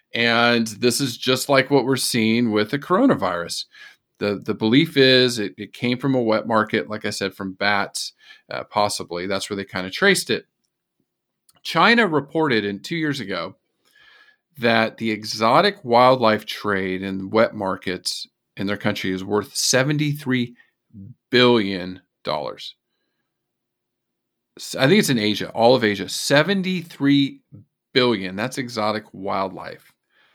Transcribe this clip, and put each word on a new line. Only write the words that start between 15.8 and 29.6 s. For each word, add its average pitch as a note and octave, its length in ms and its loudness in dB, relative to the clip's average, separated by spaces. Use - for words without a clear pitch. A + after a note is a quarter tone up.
wildlife A#2+ 600 4
trade F#2+ 560 -4
in G2 280 -6
wet A2 220 2
markets F#2+ 760 -6
in G2 120 -6
their G2+ 100 -4
country G2 340 -4
is F#2+ 140 -6
worth G#2 320 -4
seventy-three C3+ 1000 -2
billion G2 720 2
dollars. D2 520 -8
S-, - 160 -14
I G#2+ 120 2
think F#3 120 6
it's F#3+ 100 2
in C3 100 2
Asia, G#2 340 0
all A#2 220 6
of A#2+ 80 2
Asia, G2 240 0
seventy-three D3+ 1300 0
billion. G#2 420 0
That's A#2+ 220 -6
exotic A2 540 -4
wildlife. G2 840 -8